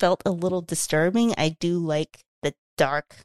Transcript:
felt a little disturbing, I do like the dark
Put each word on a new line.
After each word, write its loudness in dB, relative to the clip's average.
felt 2
a 2
little -2
disturbing, 0
I 0
do 0
like -4
the -4
dark -2